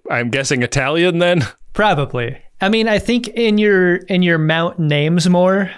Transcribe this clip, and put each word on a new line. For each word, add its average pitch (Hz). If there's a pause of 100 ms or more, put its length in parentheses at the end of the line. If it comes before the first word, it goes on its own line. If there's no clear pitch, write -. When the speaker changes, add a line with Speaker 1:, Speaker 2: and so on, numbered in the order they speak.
Speaker 1:
I'm 120
guessing 135
Italian 160
then? 175 (320)
Speaker 2:
Probably. 143 (180)
I 190
mean, 220
I 214
think 240
in 220
your, 185
in 180
your 170
Mount 165
Names 156
more 185